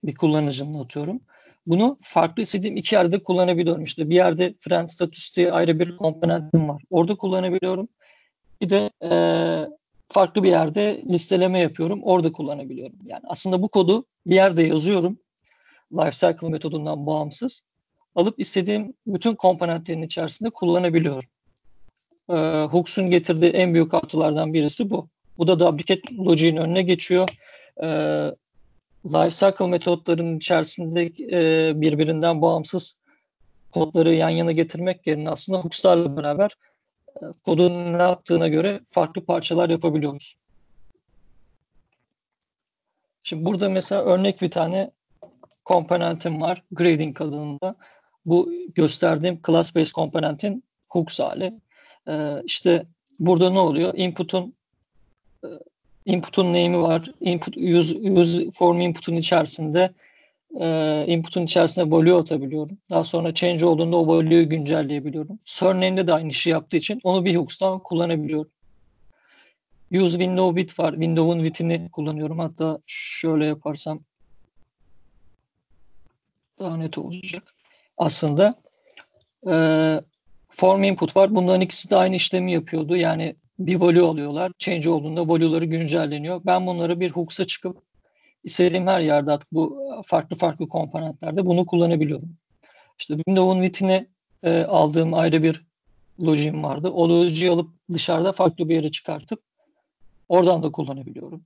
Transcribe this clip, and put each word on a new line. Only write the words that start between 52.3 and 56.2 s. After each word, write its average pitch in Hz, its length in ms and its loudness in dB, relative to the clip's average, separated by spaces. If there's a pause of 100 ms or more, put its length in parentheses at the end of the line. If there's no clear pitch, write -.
işte - 400 0 (340)
burada 175 300 4
ne 190 100 2
oluyor? 170 360 0
Input'un, 185 580 -4 (880)
e, - 40 -14 (580)
input'un 180 420 0